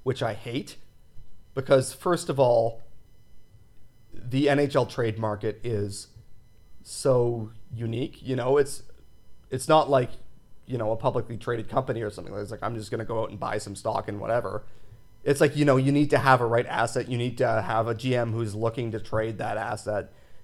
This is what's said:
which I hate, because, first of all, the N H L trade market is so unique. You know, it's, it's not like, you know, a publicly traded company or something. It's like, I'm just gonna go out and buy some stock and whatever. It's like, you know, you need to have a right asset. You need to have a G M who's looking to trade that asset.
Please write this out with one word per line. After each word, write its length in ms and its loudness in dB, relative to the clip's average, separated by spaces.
which 200 -2
I 120 0
hate, 420 -8
because, 380 4
first 360 -2
of 120 2
all, 420 4
the 340 2
N 100 6
H 180 2
L 80 6
trade 340 -2
market 460 -2
is 440 -4
so 680 0
unique. 480 -4
You 140 -2
know, 220 4
it's, 240 2
it's 180 -4
not 200 6
like, 220 4
you 100 -4
know, 160 0
a 40 0
publicly 420 -2
traded 300 -4
company 340 -2
or 80 -2
something. 240 -10
It's 160 -6
like, 120 -10
I'm 120 -2
just 160 -8
gonna 160 -4
go 160 0
out 80 -4
and 100 -12
buy 160 -2
some 180 -8
stock 340 -4
and 120 -6
whatever. 440 -2
It's 160 2
like, 160 4
you 80 4
know, 120 8
you 160 4
need 180 4
to 80 6
have 240 6
a 40 2
right 200 2
asset. 420 0
You 80 -2
need 220 -2
to 240 2
have 240 0
a 80 0
G 200 -2
M 180 0
who's 220 -2
looking 380 -2
to 80 -4
trade 380 -2
that 180 -4
asset. 560 -4